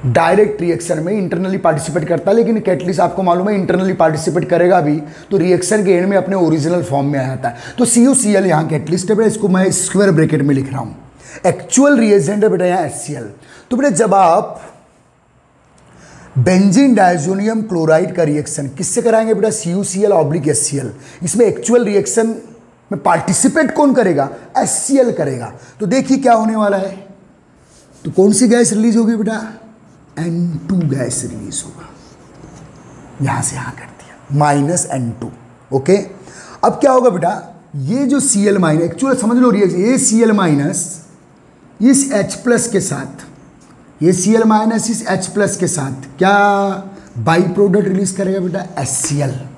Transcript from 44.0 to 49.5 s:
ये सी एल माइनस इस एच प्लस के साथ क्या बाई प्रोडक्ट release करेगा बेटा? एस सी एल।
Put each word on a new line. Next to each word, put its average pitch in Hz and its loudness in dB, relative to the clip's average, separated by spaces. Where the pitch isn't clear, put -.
ये 170 4
सी 185 2
एल 226 4
माइनस 220 0
इस - -6
एच 185 -2
प्लस 202 -2
के 180 -2
साथ 135 -6
क्या 190 2
बाई 165 2
प्रोडक्ट 196 2
release 190 -2
करेगा 190 -2
बेटा? 180 -6
एस 135 -6
सी 143 -4
एल। 131 -2